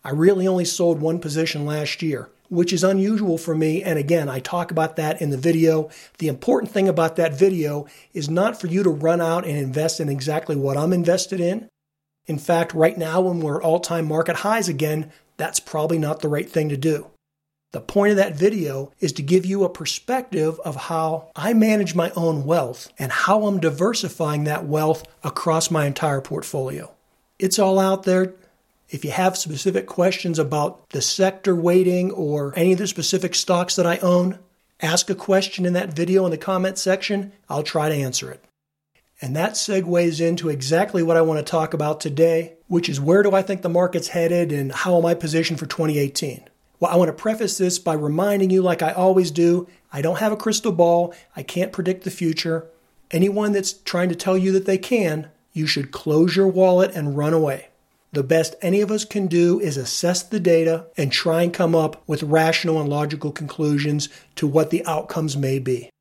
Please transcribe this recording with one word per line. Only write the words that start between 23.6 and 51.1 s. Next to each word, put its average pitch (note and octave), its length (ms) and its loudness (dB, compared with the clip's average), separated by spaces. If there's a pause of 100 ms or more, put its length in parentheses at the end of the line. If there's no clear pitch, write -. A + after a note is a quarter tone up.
diversifying D#3 840 -2
that D3+ 220 -4
wealth D#3 380 -2 (200)
across D#3+ 460 -2
my D#3 160 0
entire C#3+ 340 -2
portfolio. C3+ 720 -8 (460)
It's F#3+ 200 0
all F#3+ 200 4
out F#3+ 240 2
there. F#3 320 2 (560)
If D3+ 160 -8
you D3 40 -6
have F#3 280 0
specific F#3 480 -4
questions F3 520 -2
about D3 520 -2
the C#3+ 100 -6
sector F#3+ 560 0
weighting F3+ 540 2
or D3 460 -4
any F3+ 160 4
of F#3 60 2
the G3+ 80 -2
specific F3 480 -4
stocks F3+ 420 0
that F3 100 2
I E3+ 120 2
own, F3+ 400 2 (440)
ask E3+ 260 0
a G3 60 -2
question F#3+ 500 0
in F3+ 80 0
that F3+ 220 -2
video F3+ 320 2
in F3 40 0
the D#3+ 80 -2
comment F#3 380 -2
section. G3 560 -2 (160)
I'll D3+ 140 -4
try D3+ 260 -2
to D#3 60 0
answer C3 360 -4
it. - 140 -20 (800)
And C3+ 120 -6
that F3+ 180 -2
segues F3 680 0
into E3 300 0
exactly E3 520 0
what E3 140 4
I E3 60 6
want D#3+ 160 2
to D3+ 120 -6
talk D#3 220 0
about D3+ 280 -2
today, E3 540 2 (120)
which E3+ 220 0
is C#3 120 -4
where E3+ 220 6
do G3+ 120 4
I G3 60 6
think F#3+ 220 -4
the F3+ 80 -2
market's F3 380 0
headed E3+ 440 2
and C#3 200 -2
how F3+ 260 2
am E3+ 80 4
I E3+ 80 4
positioned D#3+ 440 0
for D#3 80 -8
twenty D#3 300 0
eighteen? C#3 460 -2 (380)
Well, E3+ 100 2
I E3+ 60 2
want F3 120 6
to D#3 40 -2
preface A3 460 -4
this F3+ 200 0
by E3 160 -2
reminding F#3 560 0
you, F#3 100 6
like F#3 220 0
I D#3+ 80 2
always F#3 400 4
do, E3+ 380 2 (240)
I C#3+ 100 -4
don't E3 160 0
have G#3+ 140 2
a G#3+ 40 -2
crystal - 360 -2
ball. E3+ 420 4 (220)